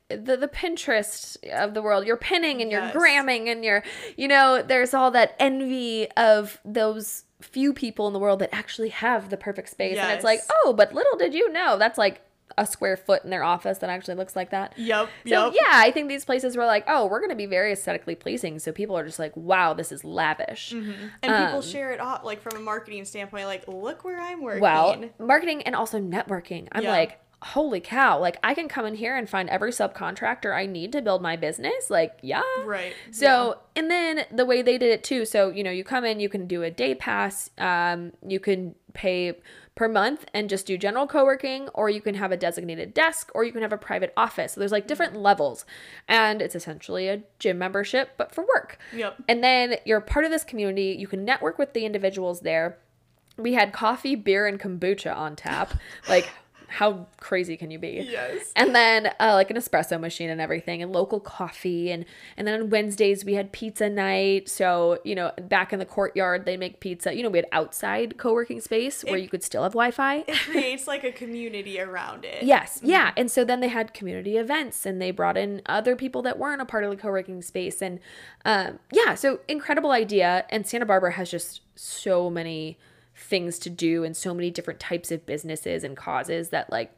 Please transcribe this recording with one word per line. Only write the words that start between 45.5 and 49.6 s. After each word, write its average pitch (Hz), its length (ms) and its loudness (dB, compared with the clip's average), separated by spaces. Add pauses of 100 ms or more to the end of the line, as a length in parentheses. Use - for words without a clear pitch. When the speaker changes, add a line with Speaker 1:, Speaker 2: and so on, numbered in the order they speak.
Speaker 1:
and 214 340 4
it's 170 140 -4
essentially 175 500 -6
a 202 160 -4 (160)
gym 185 200 0
membership, 202 580 -2
but - 180 -4
for 330 100 -4
work. - 340 0 (140)
Speaker 2:
Yep. 220 220 -6 (140)
Speaker 1:
And 240 160 2
then 247 400 4